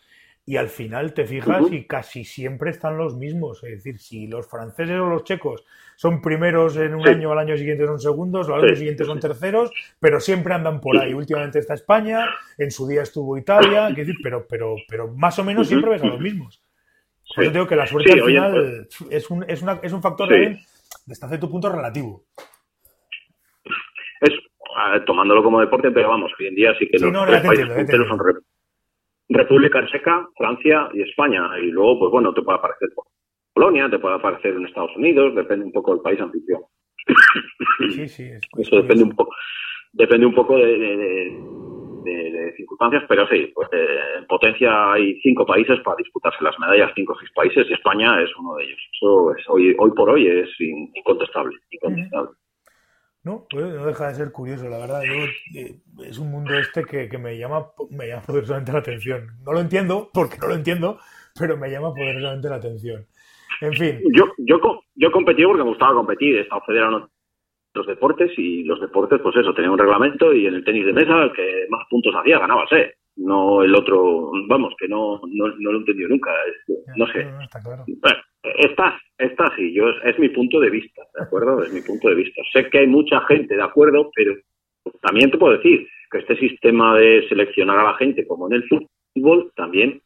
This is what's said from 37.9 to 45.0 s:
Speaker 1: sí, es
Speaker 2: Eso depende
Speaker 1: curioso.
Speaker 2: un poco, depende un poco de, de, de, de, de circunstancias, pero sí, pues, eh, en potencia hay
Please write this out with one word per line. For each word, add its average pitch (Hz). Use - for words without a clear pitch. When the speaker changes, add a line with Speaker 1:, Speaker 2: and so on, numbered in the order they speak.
Speaker 1:
sí, -
es 120
Speaker 2:
Eso 110
depende 113
Speaker 1:
curioso. -
Speaker 2:
un 107
poco, -
depende 117
un 117
poco 131
de, 120
de, 110
de, 92
de, 85
de 82
circunstancias, 135
pero 101
sí, 85
pues, -
eh, 73
en -
potencia 107
hay 101